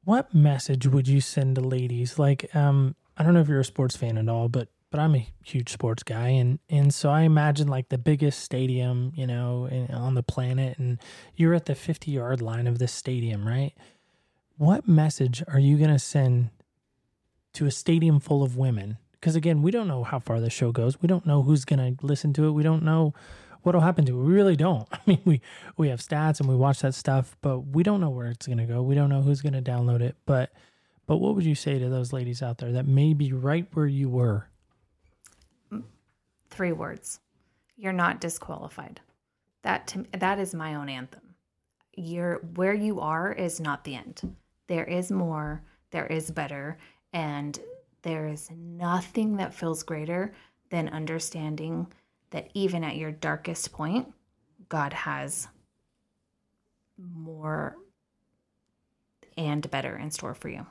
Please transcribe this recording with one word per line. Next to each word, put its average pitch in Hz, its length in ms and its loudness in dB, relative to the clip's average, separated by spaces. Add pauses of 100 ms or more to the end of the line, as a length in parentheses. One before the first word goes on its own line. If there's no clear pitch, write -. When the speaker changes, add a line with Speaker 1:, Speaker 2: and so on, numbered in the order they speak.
Speaker 1:
what 214 280 2
message 139 540 4
would 131 220 4
you 139 120 6
send 131 360 0
to 131 40 0
ladies? 123 580 -2
Like, 139 360 2
um, 139 400 4 (220)
I 156 80 0
don't 175 100 8
know 170 60 8
if 147 80 4
you're 139 120 2
a 127 40 2
sports 127 320 -2
fan 113 220 -2
at 110 100 0
all, 117 200 0
but, 120 200 -2 (220)
but 147 100 -2
I'm 156 160 4
a 113 100 0 (160)
huge - 280 -4
sports - 340 -4
guy. 113 240 -2
And, 127 320 4 (100)
and 143 240 6
so - 140 0
I 151 140 6
imagine, 151 440 4
like, 131 220 -2
the 127 100 -2
biggest 147 420 2
stadium, 127 760 -2
you 131 100 -4
know, 123 400 -2
in, 127 240 -4
on 123 240 -4
the 131 80 0
planet, 127 560 -2
and 123 200 -2 (360)
you're 165 200 4
at 165 120 0
the 143 80 -2
fifty-yard 131 680 -4
line 117 280 -2
of 120 100 0
this 123 140 0
stadium, 113 560 -4
right? 135 240 -2 (840)
What 175 280 4
message 151 600 4
are 139 100 2
you 139 180 6
gonna 151 220 6
send 123 520 2 (1040)
to 151 120 -2
a 135 60 2
stadium 165 480 4
full 143 240 2
of 123 120 -2
women? 113 420 -2 (240)
'Cause 160 120 2
again, 156 280 2
we 180 100 2
don't 226 160 -2
know 127 160 -2
how 127 160 -4
far 117 200 -2
the 117 100 0
show 120 200 0
goes. 120 320 0
We 170 60 2
don't 180 180 2
know 143 160 4
who's 139 220 4
gonna 127 380 0
listen 143 320 0
to 151 120 2
it. 156 60 2
We 151 100 0
don't 160 220 2
know 156 280 2 (500)
what'll 175 180 4
happen 170 240 4
to 127 160 2
it. - 40 0
We 160 80 4
really 196 240 6
don't. 135 320 2
<laughs> - 40 -12
I - 140 -12
mean, 190 180 6
we, 151 160 4 (360)
we 156 120 2
have 120 120 -2
stats 151 380 0
and 139 100 0
we 131 60 4
watch 131 260 4
that 131 140 0
stuff, 135 460 0
but 131 200 -2
we 143 220 0
don't 202 180 2
know 156 100 0
where 123 180 -4
it's 117 180 -10
gonna 117 200 0
go. 120 160 -2
We 135 120 2
don't 143 140 4
know 139 140 2
who's 139 180 2
gonna 135 220 -2
download 120 380 0
it. 120 160 -2 (100)
But, 131 260 0 (540)
but 156 100 2
what - 180 2
would 190 100 0
you 156 120 2
say 139 220 -2
to 127 100 -2
those 127 240 -2
ladies 123 300 -6
out 117 160 -6
there 120 140 -6
that 127 140 -2
may 143 280 4
be 143 180 0
right 139 420 -2
where 156 120 0
you 139 220 0
were? 120 400 0 (2000)
Speaker 2:
Three 180 220 -4
words. - 460 -10 (580)
You're 190 160 -8
not 175 280 0
disqualified. - 800 -12 (640)
That - 260 -4
to, - 180 -10 (120)
that 190 200 -2
is 190 160 -6
my 160 220 -8
own 143 120 -8
anthem. 131 460 -16 (600)
You're, 170 400 -6 (180)
where 185 180 0
you 208 280 -2
are 160 320 -4
is 175 280 -6
not 151 240 -6
the 135 120 -10
end. - 380 -12 (340)
There 165 160 -4
is 180 260 -6
more. 156 520 -4 (280)
There 160 160 -8
is 160 240 -6
better. 143 480 -10 (340)
And 147 460 -8 (440)
there 156 260 -6
is 151 240 -12
nothing 175 840 -4
that 185 180 -6
feels 160 280 -6
greater 170 500 -6 (380)
than 165 180 -4
understanding 160 1000 -8 (420)
that - 240 -12
even 180 300 -2
at 151 120 -8
your 156 160 -10
darkest 151 600 -8
point, 185 400 -6 (560)
God 143 240 -4
has 139 560 -8 (1500)
more 160 800 -10 (1600)
and 147 340 -4
better 135 260 -6
in 151 140 -12
store - 240 -10
for - 140 -14
you. - 220 -14